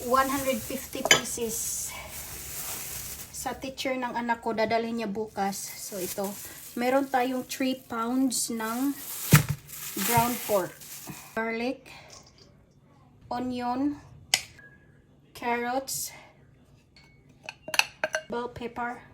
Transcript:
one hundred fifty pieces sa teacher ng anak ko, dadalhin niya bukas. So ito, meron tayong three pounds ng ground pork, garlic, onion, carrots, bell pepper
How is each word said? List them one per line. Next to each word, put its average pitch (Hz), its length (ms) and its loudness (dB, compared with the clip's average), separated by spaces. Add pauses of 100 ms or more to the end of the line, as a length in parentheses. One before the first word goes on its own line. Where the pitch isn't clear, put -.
one 262 240 6
hundred 262 320 2
fifty - 400 -6
pieces - 880 2 (1400)
sa - 240 -4
teacher 269 400 -2
ng 240 160 -2
anak 233 320 0
ko, 233 80 0
dadalhin 226 480 2
niya 226 80 -2
bukas. 202 480 0
So - 400 -8
ito, 190 320 -2 (480)
meron 254 320 4
tayong 254 400 2
three 262 400 0
pounds 247 640 2
ng 233 400 0 (1200)
ground 240 320 6
pork, 190 320 2 (640)
garlic, 226 480 -2 (1400)
onion, 247 640 0 (1400)
carrots, 240 800 -2 (2250)
bell 240 240 -2
pepper 240 640 -6